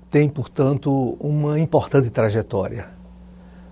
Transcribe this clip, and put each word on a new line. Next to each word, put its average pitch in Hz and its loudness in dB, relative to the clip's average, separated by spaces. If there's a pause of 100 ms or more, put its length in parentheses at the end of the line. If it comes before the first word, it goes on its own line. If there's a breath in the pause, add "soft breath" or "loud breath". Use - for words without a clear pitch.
tem, 147 4
portanto, 135 -2
uma 151 -2
importante 143 2
trajetória. 107 -2 (840 loud breath)